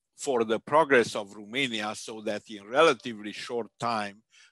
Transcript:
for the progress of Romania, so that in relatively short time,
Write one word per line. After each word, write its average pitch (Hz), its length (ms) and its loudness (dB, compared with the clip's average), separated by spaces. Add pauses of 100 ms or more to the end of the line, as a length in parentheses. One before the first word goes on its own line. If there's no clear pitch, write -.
(160)
for 123 280 0
the 110 160 0
progress 139 540 4
of 101 200 -8
Romania, 107 600 -4
so 110 260 -12
that 104 300 -4
in 101 160 -14
relatively 117 680 2
short 117 360 -6 (100)
time, 107 440 -4 (300)